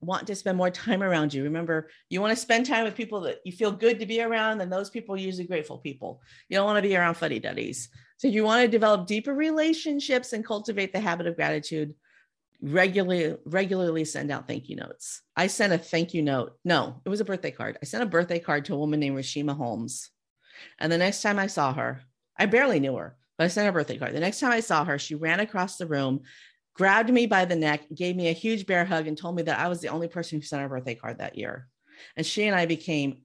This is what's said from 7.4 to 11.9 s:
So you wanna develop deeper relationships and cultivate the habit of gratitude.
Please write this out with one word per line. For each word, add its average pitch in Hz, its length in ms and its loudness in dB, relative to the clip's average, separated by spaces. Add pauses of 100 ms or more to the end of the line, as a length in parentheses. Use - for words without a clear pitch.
So - 120 0
you 214 160 2
wanna 233 240 6
develop 208 400 4
deeper 226 260 -2
relationships 302 960 0
and 220 140 -4
cultivate 202 460 -2
the 185 80 -2
habit 175 260 0
of 170 80 -2
gratitude. 151 600 -2 (640)